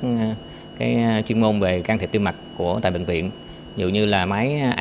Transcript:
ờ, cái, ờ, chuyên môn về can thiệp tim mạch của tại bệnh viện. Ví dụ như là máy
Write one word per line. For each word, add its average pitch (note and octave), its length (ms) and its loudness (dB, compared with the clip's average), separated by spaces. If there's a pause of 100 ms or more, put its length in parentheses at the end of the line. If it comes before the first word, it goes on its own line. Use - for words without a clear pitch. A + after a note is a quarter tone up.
ờ, A#2+ 320 0 (440)
cái, A#2+ 160 0
ờ, A2+ 280 2
chuyên A2 180 0
môn G#2+ 200 4
về F#2 200 2
can A2 180 2
thiệp F#2 140 -2
tim G#2 120 2
mạch F2+ 120 0 (200)
của F2 260 0
tại F#2 100 2
bệnh F2 120 -2
viện. F2 260 -2 (460)
Ví G#2+ 60 -2
dụ F#2 60 2
như G#2 180 2
là G2 200 2
máy B2 360 0 (180)